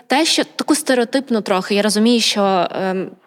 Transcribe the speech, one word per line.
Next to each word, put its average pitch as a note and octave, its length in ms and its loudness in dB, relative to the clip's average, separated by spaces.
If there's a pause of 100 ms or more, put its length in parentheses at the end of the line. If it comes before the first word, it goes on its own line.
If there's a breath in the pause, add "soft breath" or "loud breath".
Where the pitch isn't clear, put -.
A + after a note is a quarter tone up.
те, D4 180 2
що - 180 0
таку - 320 -2
стереотипну B3 640 0
трохи. F#3+ 340 -2
Я G3+ 60 2
розумію, G#3+ 400 2
що, G3 500 0
ем, F#3 400 -4 (160)